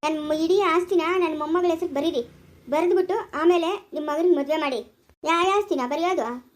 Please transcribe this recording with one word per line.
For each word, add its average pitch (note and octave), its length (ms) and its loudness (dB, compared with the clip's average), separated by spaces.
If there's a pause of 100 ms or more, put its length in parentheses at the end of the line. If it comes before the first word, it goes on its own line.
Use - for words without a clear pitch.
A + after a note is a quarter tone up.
ನನ್ D4+ 240 -4
ಮ-, D4+ 60 0
ಇಡೀ E4 280 2
ಆಸ್ತಿನ F4+ 400 2 (160)
ನನ್ D#4+ 220 0
ಮೊಮ್ಮಗಳ E4 280 0
ಹೆಸರಿಗೆ E4 260 -2
ಬರೀರಿ, C#4+ 280 -2 (480)
ಬರೆದ್ಬಿಟ್ಟು F4 720 0
ಆಮೇಲೆ F4 520 2
ನಿಮ್ D4 140 -6
ಮಗನಿಗೆ D#4+ 280 2
ಮದ್ವೆ C#4+ 220 -2
ಮಾಡಿ. C4 400 -4 (260)
ಯಾ E4+ 340 2
ಆಸ್ತಿನ G4+ 280 -2
ಬರೆಯೋದು? D#4+ 380 -2 (320)